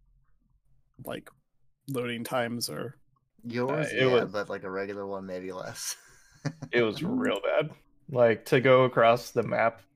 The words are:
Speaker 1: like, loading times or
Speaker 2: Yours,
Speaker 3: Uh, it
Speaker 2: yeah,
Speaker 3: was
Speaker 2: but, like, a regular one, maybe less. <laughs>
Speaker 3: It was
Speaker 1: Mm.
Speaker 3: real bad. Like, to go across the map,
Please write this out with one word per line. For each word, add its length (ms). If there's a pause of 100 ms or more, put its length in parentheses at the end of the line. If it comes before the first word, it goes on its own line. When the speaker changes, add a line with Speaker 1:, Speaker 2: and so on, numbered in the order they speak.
(1040)
Speaker 1:
like, 240 (580)
loading 360
times 440
or 280 (500)
Speaker 2:
Yours, 460
Speaker 3:
Uh, 40
it 120
Speaker 2:
yeah, 160
Speaker 3:
was 80
Speaker 2:
but, 180
like, 140
a 80
regular 340
one, 220
maybe 240
less. 440 (480)
<laughs> 280
Speaker 3:
It 120
was 180
Speaker 1:
Mm. 180
Speaker 3:
real 220
bad. 280 (400)
Like, 360
to 160
go 240
across 460
the 120
map, 380 (140)